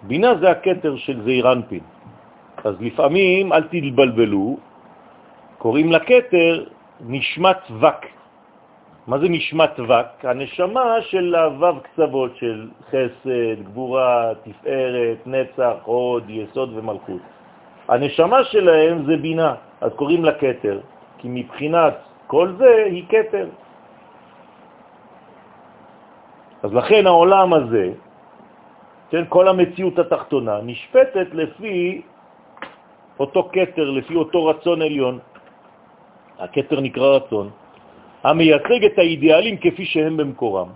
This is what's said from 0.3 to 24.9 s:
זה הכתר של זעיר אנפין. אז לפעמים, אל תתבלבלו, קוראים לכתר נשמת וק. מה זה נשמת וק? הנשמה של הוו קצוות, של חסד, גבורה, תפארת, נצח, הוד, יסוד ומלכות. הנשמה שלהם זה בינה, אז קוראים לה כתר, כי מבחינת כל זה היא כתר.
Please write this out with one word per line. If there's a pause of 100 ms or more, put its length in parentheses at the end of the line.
זה
הכתר
של
זעיר
אנפין. (800)
אז
לפעמים,
אל
תתבלבלו, (1000)
קוראים
לכתר (360)
נשמת (180)
וק. (1040)
מה
זה
נשמת
וק?
הנשמה
של
הוו
קצוות,
של (200)
חסד,
גבורה, (120)
תפארת,
נצח, (100)
הוד,
יסוד
ומלכות. (680)
הנשמה
שלהם
זה
בינה, (260)
אז
קוראים
לה
כתר, (380)
כי
מבחינת (340)
כל
זה
היא
כתר. (3250)